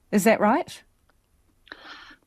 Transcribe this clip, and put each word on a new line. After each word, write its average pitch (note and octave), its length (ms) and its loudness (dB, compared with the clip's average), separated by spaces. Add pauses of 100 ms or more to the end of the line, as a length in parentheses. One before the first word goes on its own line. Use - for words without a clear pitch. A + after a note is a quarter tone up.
(120)
Is G#3 140 2
that A3 160 2
right? A3 420 -2 (1400)